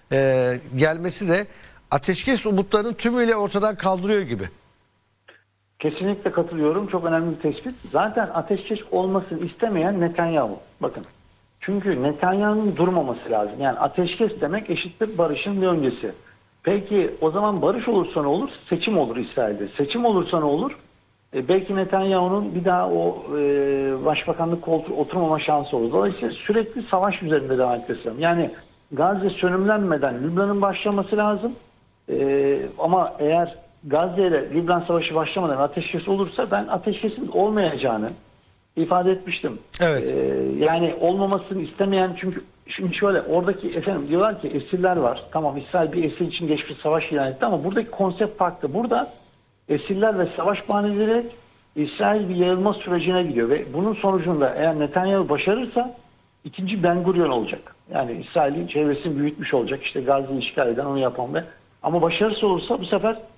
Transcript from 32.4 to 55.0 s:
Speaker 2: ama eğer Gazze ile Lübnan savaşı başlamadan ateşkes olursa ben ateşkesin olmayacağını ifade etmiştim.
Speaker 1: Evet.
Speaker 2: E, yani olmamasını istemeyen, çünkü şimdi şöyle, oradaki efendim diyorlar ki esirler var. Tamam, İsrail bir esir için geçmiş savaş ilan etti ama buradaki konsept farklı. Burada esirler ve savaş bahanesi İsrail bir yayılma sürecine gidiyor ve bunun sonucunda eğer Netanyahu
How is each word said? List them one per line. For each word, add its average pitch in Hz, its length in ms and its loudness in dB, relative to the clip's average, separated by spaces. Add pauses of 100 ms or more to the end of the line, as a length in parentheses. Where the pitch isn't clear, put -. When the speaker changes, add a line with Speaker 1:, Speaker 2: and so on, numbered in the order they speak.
Speaker 2:
ama 165 400 2
eğer 165 360 2 (300)
Gazze 175 420 2
ile 151 280 2
Lübnan 170 260 2
savaşı 165 340 0
başlamadan 156 420 -2
ateşkes 147 520 -2
olursa 196 420 0
ben 202 160 0
ateşkesin 208 640 -4
olmayacağını 147 800 0 (680)
ifade 180 360 2
etmiştim. 160 460 -6 (220)
Speaker 1:
Evet. 135 320 2
Speaker 2:
E, 131 320 0 (200)
yani 165 360 2
olmamasını 190 640 0
istemeyen, 190 580 0
çünkü 185 240 -6 (220)
şimdi 185 280 -4
şöyle, 202 260 2
oradaki 180 480 0
efendim 165 400 -4
diyorlar 196 320 2
ki 147 80 -6
esirler 180 480 0
var. 131 360 0
Tamam, 151 240 0
İsrail 160 360 -2
bir 170 120 0
esir 160 240 -2
için 165 200 -4
geçmiş 151 300 -4
savaş 160 340 0
ilan 135 200 0
etti 131 140 -2
ama 170 180 0
buradaki 214 260 -2
konsept 196 480 -2
farklı. 170 360 0
Burada 214 360 0 (580)
esirler 196 500 0
ve 175 180 2
savaş 196 320 -2
bahanesi 208 580 2 (500)
İsrail 202 520 0
bir 185 80 -2
yayılma 185 380 4
sürecine 180 480 0
gidiyor 117 260 0
ve 147 160 2 (100)
bunun 202 200 0
sonucunda 175 600 2
eğer 156 240 0
Netanyahu 180 500 0